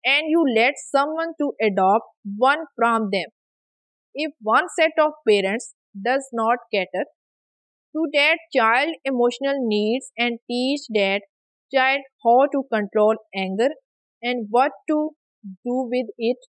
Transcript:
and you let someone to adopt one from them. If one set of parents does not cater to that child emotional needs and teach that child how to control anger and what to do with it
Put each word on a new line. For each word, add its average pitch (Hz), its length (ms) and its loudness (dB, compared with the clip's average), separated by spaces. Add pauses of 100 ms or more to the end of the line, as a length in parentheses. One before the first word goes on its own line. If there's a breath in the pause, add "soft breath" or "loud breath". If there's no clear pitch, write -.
and 294 220 2
you 320 160 2 (120)
let 233 180 2 (180)
someone 311 480 -2
to 285 220 -2
adopt 202 440 2 (320)
one 285 280 2 (100)
from 226 360 0
them. 180 140 -2 (880)
If 294 280 -6
one 233 240 2 (120)
set 320 220 2
of 302 140 2 (140)
parents 202 460 0 (320)
does 269 280 -2
not 233 260 0 (140)
cater 190 320 -2 (920)
to 320 180 -2
that 302 240 2 (180)
child 254 480 2
emotional 269 520 0 (120)
needs 214 500 -2
and 233 220 -4 (100)
teach 254 320 -2 (120)
that 202 280 0 (520)
child 269 280 2 (220)
how 247 300 4
to 277 100 -2 (100)
control 214 420 2 (200)
anger 196 340 -2 (520)
and 240 280 -4
what 254 220 2 (180)
to 302 220 0 (540)
do 247 260 -4
with 247 160 -2 (100)
it 240 200 -2 (120)